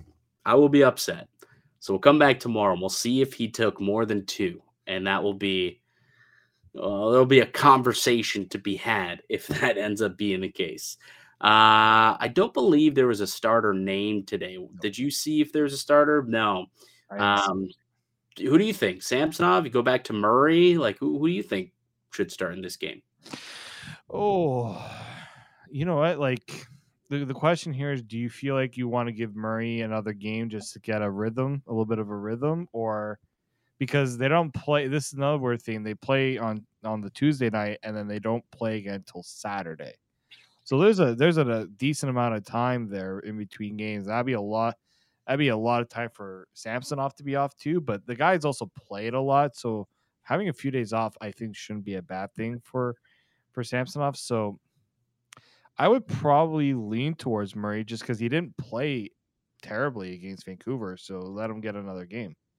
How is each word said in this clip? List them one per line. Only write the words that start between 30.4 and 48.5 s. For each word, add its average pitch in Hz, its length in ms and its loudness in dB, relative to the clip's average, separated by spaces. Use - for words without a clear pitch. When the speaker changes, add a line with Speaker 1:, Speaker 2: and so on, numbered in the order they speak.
Speaker 2:
just 107 240 -10
to 101 60 -20
get 107 220 -4
a 101 80 -2
rhythm, 120 560 -4
a - 40 -12
little 110 160 -2
bit 110 120 0
of 104 120 -6
a 104 60 -8
rhythm? 127 560 -4
Or, 107 460 -6
because 131 400 0
they 131 100 0
don't 160 260 2
play, 147 340 0
this 139 200 -4
is 143 60 -14
another 139 240 0
weird 120 240 -2
thing, 110 220 -6
they 107 100 -6
play 135 440 0
on, 110 280 -4
on 110 180 -4
the 98 80 -10
Tuesday 135 400 2
night, 104 340 -2
and 107 120 -8
then 104 120 -6
they 104 120 -6
don't 113 320 -4
play 110 260 -4
again 98 180 -8
until 90 280 -16
Saturday. 85 720 -10
So 135 140 0
there's 196 220 6
a, 123 140 4
there's 160 240 4
a, 143 100 2
a 110 200 -2
decent 135 420 -4
amount 120 260 0
of 98 80 -6
time 120 440 -2
there 95 320 -8
in 107 180 -10
between 104 380 -10
games. 107 300 -8
That'd 117 200 -2
be 131 80 0
a 107 60 -2
lot, 110 360 -2
that'd 135 120 0
be 147 100 4
a 113 80 2
lot 120 260 0
of 117 60 -10
time 117 240 -8
for 95 420 -16
Samsonov 131 640 -6
to 143 80 -18
be 139 120 -4
off 139 200 -2
too, 170 240 -2
but 113 260 -4
the 123 100 -8
guy's 160 280 2
also 131 220 -2